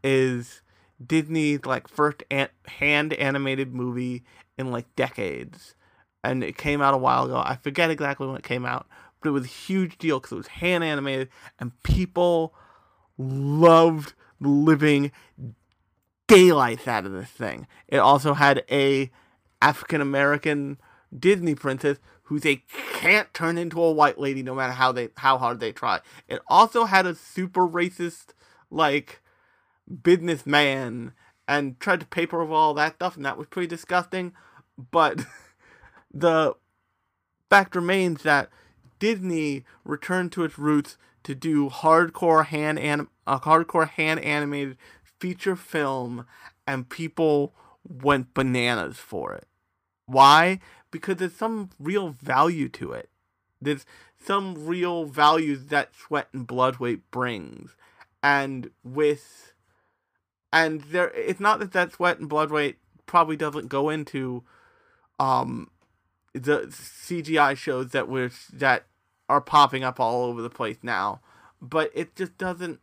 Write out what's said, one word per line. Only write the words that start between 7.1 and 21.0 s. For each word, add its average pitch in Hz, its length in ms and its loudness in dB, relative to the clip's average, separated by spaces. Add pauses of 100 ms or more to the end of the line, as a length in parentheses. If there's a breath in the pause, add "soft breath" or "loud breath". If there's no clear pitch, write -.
ago. 127 120 -6
I 127 200 -4
forget 160 340 -2
exactly 143 340 -4
when 131 120 -10
it - 60 -16
came 123 220 -6
out, 123 220 -8 (340 soft breath)
but 160 80 -2
it 143 40 0
was 135 100 0
a 127 40 -10
huge 185 520 -4
deal 151 200 -2
'cause - 120 -14
it - 60 -10
was 107 100 -12
hand 175 360 -2
animated 139 460 -4 (300 loud breath)
and 123 120 -8 (120)
people 175 720 0 (600 soft breath)
loved 151 1000 6 (280 soft breath)
the 139 80 2
living 143 640 4 (1120 soft breath)
daylights 151 600 8
out 110 180 -2
of 98 60 -8
this 95 180 -12
thing. 78 380 -10 (200 soft breath)
It 135 100 0
also 139 360 6
had 139 380 4
a 139 400 2 (500 soft breath)
African 147 400 2
American 143 800 -2 (360 soft breath)